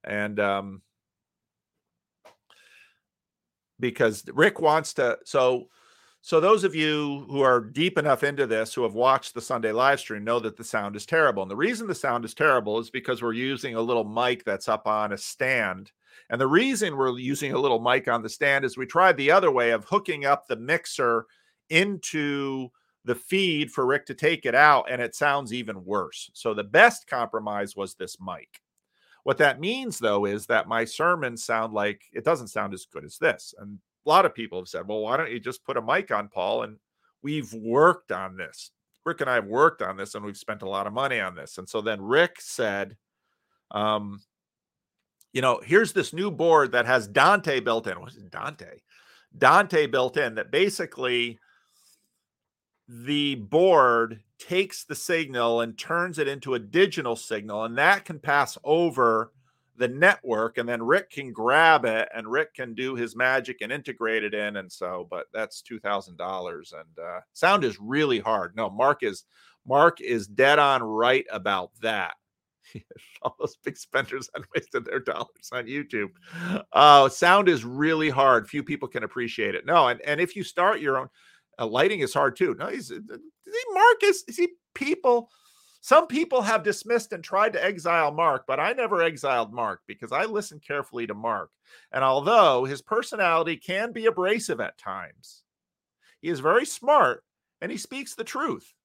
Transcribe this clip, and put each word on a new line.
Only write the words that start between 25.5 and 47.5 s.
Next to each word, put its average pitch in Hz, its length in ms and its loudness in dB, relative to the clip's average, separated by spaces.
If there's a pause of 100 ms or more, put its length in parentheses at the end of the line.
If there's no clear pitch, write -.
even 107 300 -10
worse. 92 500 -6
So 113 200 -4
the 104 100 -6
best 185 440 4
compromise 107 680 -6
was 98 200 -8
this 92 240 -12
mic. 90 420 -14 (640)
What 135 160 0
that 139 220 4
means, 233 360 -6
though, 104 280 0
is 104 220 -4
that 110 200 0
my 113 180 -2
sermons 147 580 -4
sound 113 300 -4
like, 104 300 -4 (100)
it 113 120 -10
doesn't 147 240 -2
sound 101 240 -6
as 92 120 -16
good 76 200 -16
as - 120 -20
this. - 400 -4
And 101 220 -18 (260)
a 147 40 -4
lot 180 160 6
of - 100 -4
people 107 240 -10
have 90 80 -14
said, 85 180 -10
"Well, 107 140 -6
why 110 160 -2
don't 147 160 -4
you 120 80 -8
just 113 240 -10
put 131 140 -6
a 117 40 -4
mic 156 300 -2
on, 104 160 -4
Paul?" 104 360 -4
And 107 140 -14 (440)
we've 143 320 -8
worked 135 580 2
on 92 240 -8
this. - 360 -14 (340)
Rick 160 160 -6
and 135 80 -2
I 123 60 2
have 107 100 0
worked 139 360 2
on 95 140 -4
this, 98 180 -10
and 104 120 -10
we've 101 120 -12
spent 107 240 -12
a 98 80 -10
lot 98 160 -2
of 104 80 -8
money 127 280 -2
on 92 120 -6
this. 76 240 -16
And 92 100 -14
so 113 120 -6
then 104 220 -4
Rick 143 400 2
said, 101 560 -6 (760)
um, 104 500 -4 (1080)
you 127 100 -2
know, 127 220 2
"Here's 175 300 4
this - 180 -2
new 190 180 -4
board 156 440 4
that 120 120 2
has 120 220 2
Dante 143 540 4